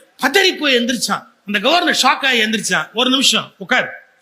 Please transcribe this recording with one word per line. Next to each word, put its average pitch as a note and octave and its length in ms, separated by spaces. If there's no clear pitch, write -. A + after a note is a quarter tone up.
பதறி F#4 360
போய் C#4 180
எந்திரிச்சான். A#3 520
அந்த G3+ 140
கவர்னர் D4+ 400
ஷாக் C#4+ 240
ஆகி A#3+ 220
எந்திரிச்சான். F3 460
"ஒரு B3 160
நிமிஷம் A#3 480
உட்கார் - 520